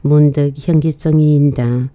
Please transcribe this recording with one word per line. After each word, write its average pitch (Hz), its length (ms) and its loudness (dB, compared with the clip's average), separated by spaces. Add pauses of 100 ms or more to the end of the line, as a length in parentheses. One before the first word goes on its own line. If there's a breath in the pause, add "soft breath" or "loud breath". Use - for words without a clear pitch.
문득 143 540 0
현기증이 151 800 0
인다. 131 600 -2